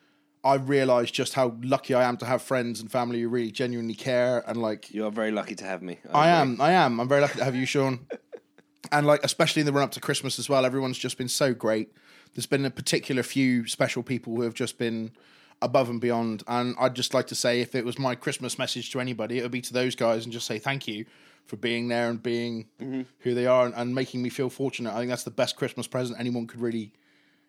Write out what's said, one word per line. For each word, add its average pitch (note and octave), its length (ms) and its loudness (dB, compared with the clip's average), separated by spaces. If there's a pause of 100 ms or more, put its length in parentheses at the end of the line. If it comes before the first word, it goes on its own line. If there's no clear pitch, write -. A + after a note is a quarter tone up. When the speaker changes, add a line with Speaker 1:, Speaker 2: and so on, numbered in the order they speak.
(420)
Speaker 1:
I C3+ 120 6
realised C3 600 4
just C3 200 -2
how B2 280 2
lucky C3 300 0
I B2 160 6
am A#2+ 80 0
to A2+ 100 -6
have B2 140 0
friends A#2+ 400 -2
and A2 100 -12
family A#2+ 300 -2
who A#2 80 0
really A#2 240 -2
genuinely A#2 420 -4
care, B2 540 2
and, A2+ 120 -2
like, G#2+ 320 -4
Speaker 2:
You G#2+ 120 -2
are G#2+ 60 -2
very A2 200 -2
lucky G2+ 260 -4
to G2 100 -12
have F#2 160 -6
me. F2 160 -8 (120)
Speaker 1:
I - 80 4
Speaker 2:
I D3+ 80 6 (140)
agree. C3+ 140 2
Speaker 1:
am, G#2+ 80 -4
I D#3 100 6
am. C#3 260 6
I'm A#2+ 100 -2
very C#3 120 6
lucky C#3+ 180 2
to A#2+ 60 0
have C3 100 0
you, C3 120 0
Sean. C3+ 440 0
Speaker 2:
<laughs> - 80 -10 (760)
Speaker 1:
And, D3 140 4
like, D3 160 8
especially D#3+ 380 2
in D3 60 4
the C#3+ 60 2
run-up C#3 200 2
to - 80 -10
Christmas - 400 -2
as A#2 80 -6
well, C3+ 160 4
everyone's C3 340 -2
just - 200 -6
been B2 100 -4
so C3 260 2
great. A2 380 0 (420)
There's A#2 120 -6
been C#3 180 0
a C3+ 60 0
particular C3+ 520 -2
few B2 460 2
special B2+ 340 -2
people A#2 320 -6
who A#2+ 80 -2
have A#2 120 -2
just - 240 -6
been A2+ 340 -4 (500)
above B2 280 2
and A#2+ 100 -4
beyond, A#2 480 0
and A#2+ 320 -2
I'd B2+ 160 2
just B2 180 -4
like B2+ 140 2
to A#2+ 80 -8
say, A#2+ 240 2
if A#2 160 -4
it A#2+ 80 -2
was A#2+ 160 -6
my C3 160 0
Christmas B2+ 420 -6
message B2 320 -4
to C3+ 100 -4
anybody, A#2+ 380 -4
it B2 40 -2
would A#2+ 100 -6
be B2+ 80 -4
to A#2+ 120 -12
those B2+ 220 0
guys A2+ 300 0
and A#2 80 -12
just A#2 140 -8
say A2 120 -4
thank C3+ 300 -4
you G#2+ 160 -6 (400)
for - 120 -12
being A#2 320 -2
there A#2+ 220 0
and A#2 100 -4
being A#2 460 -4 (140)
Speaker 2:
Mm-hmm. C3 220 -6 (180)
Speaker 1:
who B2 140 0
they B2 120 0
are B2+ 200 6
and, A#2 100 -4
and B2 180 -2
making B2+ 280 -2
me B2 80 -2
feel B2+ 180 -2
fortunate. B2 440 -4
I G2+ 60 -4
think B2 120 -2
that's B2 140 -4
the - 60 -8
best - 260 0
Christmas B2 300 -6
present B2+ 320 -4
anyone A#2+ 300 -4
could A#2 120 -12
really A2+ 320 -4 (560)